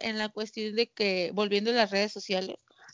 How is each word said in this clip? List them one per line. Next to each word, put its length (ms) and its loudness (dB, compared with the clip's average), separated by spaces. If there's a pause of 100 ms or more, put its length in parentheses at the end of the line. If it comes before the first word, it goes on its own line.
en 100 -2
la 120 -2
cuestión 460 -6
de 160 2
que, 420 0
volviendo 380 2
a 20 4
las 180 4
redes 200 2
sociales, 460 -4 (360)